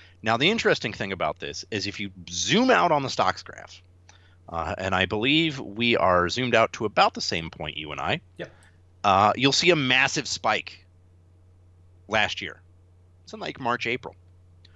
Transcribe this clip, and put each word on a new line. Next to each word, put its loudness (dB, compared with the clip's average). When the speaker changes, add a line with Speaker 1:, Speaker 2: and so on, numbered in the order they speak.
Speaker 1:
Now, 2
the 2
interesting 0
thing -8
about -4
this -10
is -6
if -8
you -8
zoom 0
out 4
on 2
the -6
stocks 0
graph, -20
uh, -6
and -2
I 2
believe 0
we 0
are 4
zoomed -2
out 4
to -6
about 2
the -10
same -4
point, -10
you -10
and -8
I, -4
Speaker 2:
Yep. -14
Speaker 1:
uh, 6
you'll 2
see 4
a 6
massive 2
spike -4
last 0
year. -12
It's -20
in, -14
like, -8
March, -2
April. -6